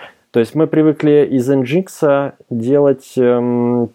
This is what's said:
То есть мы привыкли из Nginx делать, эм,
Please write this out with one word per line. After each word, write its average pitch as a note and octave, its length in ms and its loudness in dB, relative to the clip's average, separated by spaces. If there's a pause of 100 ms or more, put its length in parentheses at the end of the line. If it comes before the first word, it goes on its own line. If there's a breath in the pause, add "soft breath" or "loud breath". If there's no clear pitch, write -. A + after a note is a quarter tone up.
(320 loud breath)
То A#2+ 80 0
есть A2+ 140 -2
мы D3+ 140 0
привыкли D3+ 640 2
из B2+ 180 -2
Nginx C#3 840 -2 (180)
делать, C3+ 640 0
эм, A#2+ 800 0